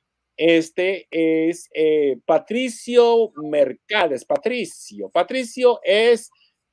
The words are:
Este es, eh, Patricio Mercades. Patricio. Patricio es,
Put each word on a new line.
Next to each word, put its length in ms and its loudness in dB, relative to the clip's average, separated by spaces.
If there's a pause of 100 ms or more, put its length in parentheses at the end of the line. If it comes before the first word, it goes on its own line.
(380)
Este 720 0
es, 640 -2
eh, 520 0
Patricio 1120 0
Mercades. 880 -2
Patricio. 840 -6
Patricio 720 0
es, 480 2 (420)